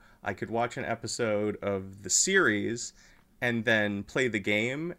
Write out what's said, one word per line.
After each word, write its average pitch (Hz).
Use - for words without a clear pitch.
I 101
could 104
watch 117
an 110
episode 107
of 98
the 92
series 117
and 117
then 104
play 131
the 107
game, 123